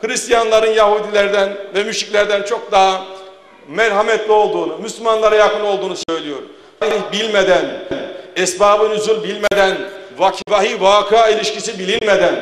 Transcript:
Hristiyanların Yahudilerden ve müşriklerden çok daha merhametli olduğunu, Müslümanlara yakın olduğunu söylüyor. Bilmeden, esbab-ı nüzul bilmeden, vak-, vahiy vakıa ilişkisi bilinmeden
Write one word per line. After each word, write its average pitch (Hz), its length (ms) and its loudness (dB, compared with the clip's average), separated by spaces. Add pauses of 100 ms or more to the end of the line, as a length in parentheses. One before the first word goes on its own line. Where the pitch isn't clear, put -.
Hristiyanların 226 680 2
Yahudilerden 208 800 2 (180)
ve 202 100 0
müşriklerden 208 580 -2
çok 208 300 -6
daha 190 300 4 (640)
merhametli 214 640 0
olduğunu, 175 460 0
Müslümanlara 220 580 0
yakın 208 280 2
olduğunu 196 300 -4 (140)
söylüyor. 151 300 -6 (760)
Bilmeden, 190 520 2 (720)
esbab-ı 202 540 2
nüzul 214 340 -2
bilmeden, 196 520 0 (420)
vak-, 185 320 -2
vahiy 208 300 0
vakıa 202 480 4
ilişkisi 214 500 -2
bilinmeden 190 640 0